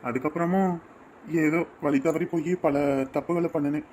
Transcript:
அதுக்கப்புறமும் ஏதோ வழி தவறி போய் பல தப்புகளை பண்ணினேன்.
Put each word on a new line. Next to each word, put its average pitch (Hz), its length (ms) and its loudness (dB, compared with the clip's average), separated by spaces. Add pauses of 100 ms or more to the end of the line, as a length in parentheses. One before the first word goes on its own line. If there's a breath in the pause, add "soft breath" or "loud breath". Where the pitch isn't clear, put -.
அதுக்கப்புறமும் 170 680 0 (720)
ஏதோ 160 160 2 (240)
வழி 143 220 2
தவறி 160 260 0
போய் 165 200 0 (100)
பல 143 160 2 (380)
தப்புகளை 170 400 -2
பண்ணினேன். 147 360 -2